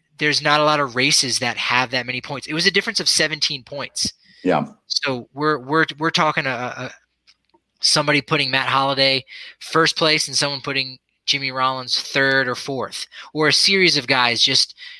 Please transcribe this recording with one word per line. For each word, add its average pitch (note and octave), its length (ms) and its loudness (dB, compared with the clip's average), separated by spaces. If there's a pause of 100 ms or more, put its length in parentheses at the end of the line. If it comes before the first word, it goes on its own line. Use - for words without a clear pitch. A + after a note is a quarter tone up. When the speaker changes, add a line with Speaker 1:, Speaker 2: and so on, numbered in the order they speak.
(180)
Speaker 1:
there's D3 240 0
not D3+ 180 4
a D3+ 40 4
lot D3+ 160 4
of B2 160 -2
races C3 420 2
that A#2+ 180 -2
have B2 360 0
that B2+ 120 -2
many B2+ 160 -6
points. C3+ 260 -10
It D3 60 -8
was E3+ 140 0
a G3 40 4
difference G3 300 -2
of D#3 80 -2
seventeen D3+ 540 0
points. - 500 -6 (300)
Speaker 2:
Yeah. E2+ 240 0 (200)
Speaker 1:
So C3 460 -4
we're, D3+ 240 0
we're, C#3+ 300 0 (120)
we're D#3+ 120 0
talking D#3 340 0
a, C3+ 60 -2
a, B2 400 -8 (880)
somebody D3 400 2
putting C#3 300 -2
Matt C3 180 0
Holliday C3+ 560 2 (360)
first - 360 0
place D#3 320 2
and C3+ 80 -4
someone C#3+ 240 -2
putting C3 380 -6 (260)
Jimmy C#3 260 -2
Rollins C3 520 -2
third C3+ 460 2
or B2 60 -2
fourth, - 520 -6 (260)
or D3+ 160 2
a C#3 60 4
series F#3 420 4
of B2+ 100 -2
guys B2 360 2
just - 340 2 (240)